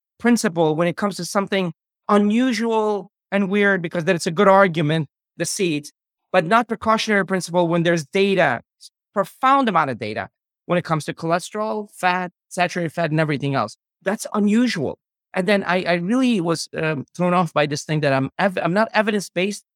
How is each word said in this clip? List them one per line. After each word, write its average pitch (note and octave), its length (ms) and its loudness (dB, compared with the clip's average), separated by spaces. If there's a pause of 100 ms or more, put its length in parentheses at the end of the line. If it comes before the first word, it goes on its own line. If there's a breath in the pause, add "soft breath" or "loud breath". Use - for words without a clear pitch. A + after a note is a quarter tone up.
(180)
principle E3+ 560 2
when F3 140 2
it D#3+ 80 -2
comes G3+ 200 -4
to F3 80 -8
something F#3+ 480 -2 (360)
unusual G#3+ 1040 2 (180)
and G3+ 180 0
weird, G3+ 340 2
because E3+ 220 -4
then F3+ 120 2
it's D#3+ 100 -6
a F3+ 60 0
good G3+ 160 4
argument, D#3+ 600 4 (280)
the E3 80 -6
seeds, D#3+ 480 -2 (400)
but F3+ 120 4
not A3+ 220 2
precautionary A3 580 0
principle F3 440 0
when E3+ 160 0
there's E3+ 200 0
data, F3+ 580 2 (520)
profound C4 540 0
amount D#3+ 220 0
of A2+ 80 -6
data G#2+ 300 -6 (380)
when F3 120 0
it E3 60 -2
comes D#3 200 -2
to E3 100 -6
cholesterol, G#3+ 760 -4
fat, F3+ 400 -2 (160)
saturated F3 440 -4
fat, E3 180 -2
and D#3 100 0
everything C#3+ 340 -2
else. A2 220 -2 (260)
That's G#3 320 -4
unusual. G#3 640 0 (340)
And F#3 140 -2
then G3+ 180 2
I, F3+ 200 0
I E3+ 100 0
really A3+ 460 0
was, E3 360 -2
um, D#3 300 -4 (100)
thrown F3+ 180 0
off F3 180 0
by D3+ 140 2
this C#3+ 180 -6
thing D#3 160 -2
that C#3+ 120 2
I'm C3+ 260 0
ev-, F#3 220 0
I'm E3 120 -2
not G#3+ 200 0
evidence-based. G3+ 720 -2 (120)